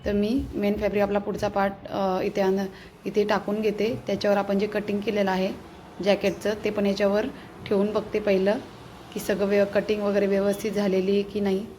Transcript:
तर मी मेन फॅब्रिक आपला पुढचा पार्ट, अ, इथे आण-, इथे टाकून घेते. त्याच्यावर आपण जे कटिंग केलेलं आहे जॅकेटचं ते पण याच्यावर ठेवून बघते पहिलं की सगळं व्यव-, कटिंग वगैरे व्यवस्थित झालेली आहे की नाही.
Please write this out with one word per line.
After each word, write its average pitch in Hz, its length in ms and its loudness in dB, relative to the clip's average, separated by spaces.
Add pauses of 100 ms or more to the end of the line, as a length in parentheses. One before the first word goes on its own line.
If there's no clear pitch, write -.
तर 202 80 0
मी 214 320 2 (100)
मेन 208 260 0
फॅब्रिक 202 220 2
आपला 202 160 2
पुढचा 202 300 -2
पार्ट, 196 240 0 (160)
अ, 190 320 0
इथे 202 200 -2
आण-, 190 260 2 (380)
इथे 214 220 2
टाकून 208 340 0
घेते. 214 460 0
त्याच्यावर 202 300 2
आपण 196 220 0
जे 208 80 2
कटिंग 208 340 -2
केलेलं 202 300 0
आहे 190 220 0 (520)
जॅकेटचं 196 500 2 (100)
ते 214 60 2
पण 202 160 0
याच्यावर 202 400 2 (400)
ठेवून 208 260 2
बघते 208 280 -2
पहिलं 202 380 2 (560)
की 208 60 -6
सगळं 196 260 0
व्यव-, 202 280 4
कटिंग 208 280 0
वगैरे 202 240 2
व्यवस्थित 202 460 2
झालेली 190 400 2
आहे 202 100 4
की 202 180 -6
नाही. 196 260 0 (120)